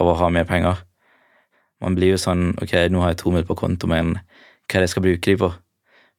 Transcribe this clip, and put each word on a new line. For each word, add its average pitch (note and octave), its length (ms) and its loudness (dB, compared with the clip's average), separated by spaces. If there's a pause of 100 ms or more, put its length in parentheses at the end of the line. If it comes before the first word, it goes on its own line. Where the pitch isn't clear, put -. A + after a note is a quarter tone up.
av E2+ 80 4
å E2+ 80 2
ha F2 160 2
mer E2+ 160 0
penger. F2 300 0 (1000)
Man F#2 140 -2
blir F#2 200 2
jo F#2 60 -2
sånn, F2+ 320 0 (100)
"Ok, E2 80 -8 (180)
nå F#2 140 2
har F2 80 2
jeg F2 100 -4
to F2+ 140 -2
mil E2+ 100 0
på - 140 -4
konto, F2+ 320 -4
men E2 240 0
hva - 640 -8
er - 20 4
det F#2 80 2
jeg - 80 -6
skal F#2+ 100 0
bruke F2+ 280 0
de - 40 4
på?" F#2 140 0 (680)